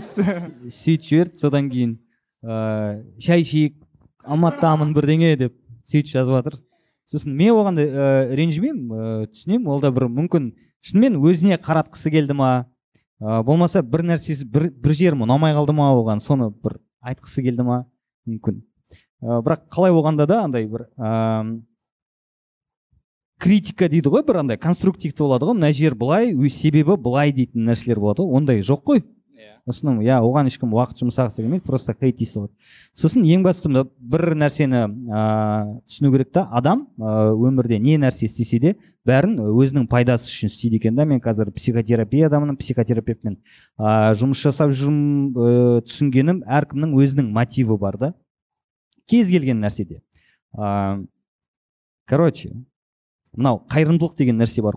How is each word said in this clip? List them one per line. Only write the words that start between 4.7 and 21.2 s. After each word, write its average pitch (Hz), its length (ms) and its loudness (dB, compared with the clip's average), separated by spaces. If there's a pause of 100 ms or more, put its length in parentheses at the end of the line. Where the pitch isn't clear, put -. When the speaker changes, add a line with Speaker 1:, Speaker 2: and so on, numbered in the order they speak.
Speaker 1:
бірдеңе" 151 440 2
деп 127 160 -2 (320)
сөйтіп 151 320 -2
жазып 131 160 0
жатыр. 131 220 -2 (500)
Сосын 143 300 -8
мен 202 180 4
оған 202 220 2
да, 151 100 2
ә, 135 500 0
ренжімеймін, 165 540 -2
ә, 110 400 -6
түсінемін, 214 400 -4
ол 139 100 -2
да 139 120 2
бір 127 180 0
мүмкін 143 420 -2 (300)
шынымен 220 400 2
өзіне 170 400 4
қаратқысы 160 480 -4
келді 147 240 2
ма, 127 320 0 (560)
ә, 110 220 -2
болмаса 165 400 2
бір 131 180 -2
нәрсесі, 160 480 -4
бір, 147 240 0
бір 131 200 0
жерім 147 280 2
ұнамай 143 320 2
қалды 147 200 2
ма 143 200 4
оған, 113 260 2
соны 127 300 0
бір - 300 -8 (260)
айтқысы - 400 -8
келді 123 180 -2
ма, 123 220 -2 (420)
мүмкін. 110 360 -6 (580)
Ә, 117 240 -2
бірақ 156 240 -2
қалай 180 240 2
болғанда 156 320 2
да 208 180 2
андай 123 220 -2
бір, 113 220 -10 (100)
ам, 113 640 -2 (1800)